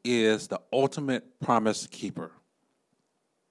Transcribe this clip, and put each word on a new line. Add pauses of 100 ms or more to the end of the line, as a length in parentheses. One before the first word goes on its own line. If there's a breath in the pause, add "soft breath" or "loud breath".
is
the (100)
ultimate
promise
keeper. (1200)